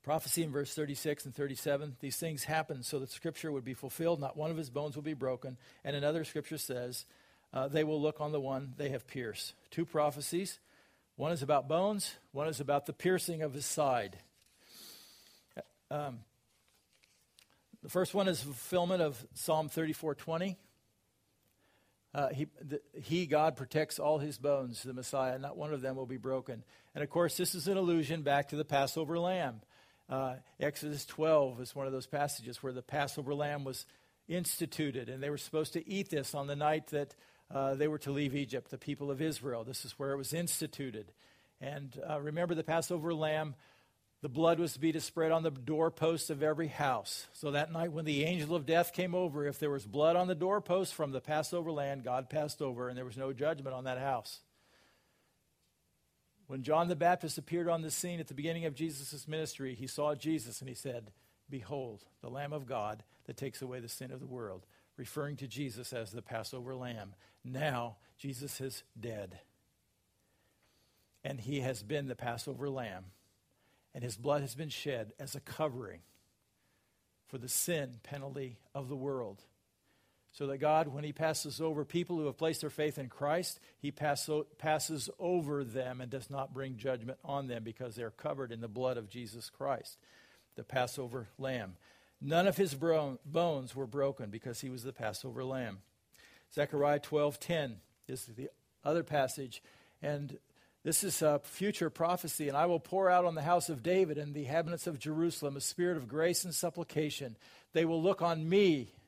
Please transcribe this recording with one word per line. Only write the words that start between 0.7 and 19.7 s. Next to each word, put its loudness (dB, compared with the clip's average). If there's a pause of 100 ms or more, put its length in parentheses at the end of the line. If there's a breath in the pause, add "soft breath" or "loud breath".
thirty-six -2
and -10
thirty-seven, -2
"These -6
things -4
happen 0
so -2
that -6
Scripture -6
would -2
be -6
fulfilled. 0
Not -4
one -2
of -2
his -4
bones -4
will -6
be -2
broken." -2 (260 loud breath)
And -2
another 2
Scripture -4
says, -4 (480 soft breath)
uh, 0
"They 4
will 2
look 2
on -2
the 2
one -2
they -2
have -4
pierced." -6 (160)
Two -2
prophecies. 0 (580 soft breath)
One 0
is 0
about 6
bones. 2 (160)
One -2
is -2
about 2
the -6
piercing 2
of -2
his -6
side. 2 (1700 loud breath)
Um, -6 (1600 soft breath)
the -12
first 2
one 4
is 2
fulfillment 2
of 0 (120)
Psalm 2
thirty-four 0